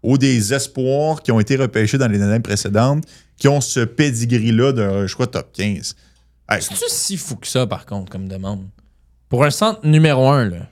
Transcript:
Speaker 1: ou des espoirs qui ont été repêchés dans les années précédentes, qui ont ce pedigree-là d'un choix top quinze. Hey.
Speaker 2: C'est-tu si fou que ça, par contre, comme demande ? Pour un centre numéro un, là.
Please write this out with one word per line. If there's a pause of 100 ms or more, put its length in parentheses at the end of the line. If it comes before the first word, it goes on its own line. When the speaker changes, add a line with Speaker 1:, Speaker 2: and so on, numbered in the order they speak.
Speaker 1:
ou
des
espoirs
qui
ont
été
repêchés
dans
les
années
précédentes, (340)
qui
ont
ce
pedigree-là
d'un
choix
top
quinze. (540)
Hey.
Speaker 2:
C'est-tu
si
fou
que
ça,
par
contre,
comme
demande ? (680)
Pour
un
centre
numéro
un,
là. (140)